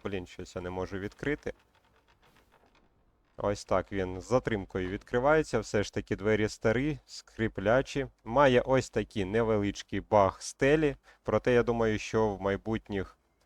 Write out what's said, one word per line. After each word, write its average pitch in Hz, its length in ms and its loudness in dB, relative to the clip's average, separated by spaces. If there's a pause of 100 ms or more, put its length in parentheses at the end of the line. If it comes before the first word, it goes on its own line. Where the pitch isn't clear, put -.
Блін, 95 240 -6
щось - 280 -16
я 92 60 -6
не 90 80 -8
можу 92 280 -6
відкрити. 120 560 -8 (1800)
Ось 101 280 -4
так 92 260 -2
він 92 300 -4
з 90 60 -18
затримкою 98 600 -2
відкривається. 127 720 0
Все 104 240 0
ж - 100 -8
таки 107 220 -4
двері 104 340 0
старі, 131 560 -2
скриплячі. 113 1000 -2 (160)
Має 123 380 4
ось 127 280 0
такий 104 360 -4
невеличкий 104 760 -2
баг 98 400 4
стелі. 143 540 2 (280)
Проте 107 300 2
я 120 100 6
думаю, 113 360 0
що 110 300 0
в 95 120 -4
майбутніх 98 760 -4 (280)